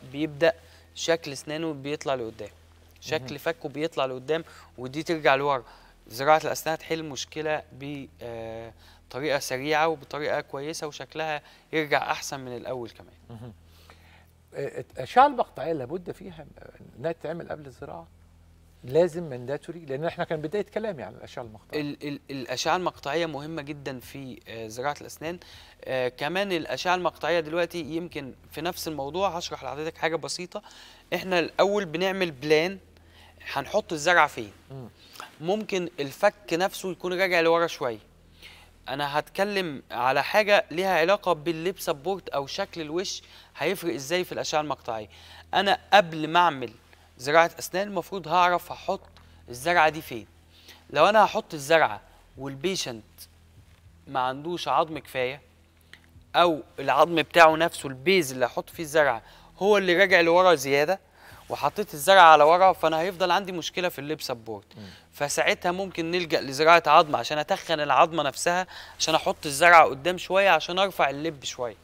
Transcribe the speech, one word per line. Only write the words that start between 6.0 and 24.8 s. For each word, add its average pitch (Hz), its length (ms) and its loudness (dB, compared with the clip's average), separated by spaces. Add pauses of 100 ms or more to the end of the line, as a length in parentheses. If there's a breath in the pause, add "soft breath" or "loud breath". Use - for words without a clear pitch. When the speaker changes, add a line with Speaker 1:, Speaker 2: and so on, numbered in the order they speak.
Speaker 1:
زراعة 143 380 4
الأسنان 156 280 -4
هتحل 160 260 -6
المشكلة 156 720 -8
ب-، 139 340 -12 (160)
آه، 113 520 -12 (360 soft breath)
طريقة 139 300 -2
سريعة 147 480 -2
وبطريقة 143 540 -4
كويسة، 151 460 -10
وشكلها 147 540 -8 (320 soft breath)
يرجع 147 380 0
أحسن 147 280 -6
من 123 180 -12
الأول 117 320 -8
كمان. 92 240 -20 (160)
Speaker 2:
مهم. 113 240 -16 (1000 soft breath)
آه، 139 300 -8 (120)
الأشعة 247 320 4
المقطعية 185 460 -4
لابد 160 380 -8
فيها 160 340 -16 (540)
إنها 160 120 -6
تتعمل 156 380 -10
قبل 151 160 -12
الزراعة؟ 151 420 -16 (760)
لازم 160 400 0
مانداتوري؟ 143 560 -10
لأن 147 260 -8
إحنا 170 180 -4
كان 160 180 -4
بداية 190 320 -6
كلامي 208 300 0
عن - 100 -12
الأشعة - 300 -14
المقطعية. 113 380 -8
Speaker 1:
ال-، 147 260 -6
ال-، 143 120 -8 (120)
الأشعة 139 440 -2
المقطعية 165 500 -4
مهمة 151 360 -10
جدًا 143 380 -10
في، 135 480 -14
آه، 113 200 -12
زراعة 127 340 -6